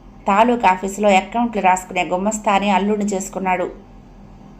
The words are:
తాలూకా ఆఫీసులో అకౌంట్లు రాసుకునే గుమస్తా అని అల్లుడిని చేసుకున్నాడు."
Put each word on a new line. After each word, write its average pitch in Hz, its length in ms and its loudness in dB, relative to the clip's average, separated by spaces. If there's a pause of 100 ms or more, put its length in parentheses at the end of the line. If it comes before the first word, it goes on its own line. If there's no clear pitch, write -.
(280)
తాలూకా 233 400 4
ఆఫీసులో 196 400 0
అకౌంట్లు 208 540 0
రాసుకునే 185 420 0
గుమస్తా 202 480 -2
అని 202 180 2
అల్లుడిని 202 340 0
చేసుకున్నాడు." 185 680 -4 (880)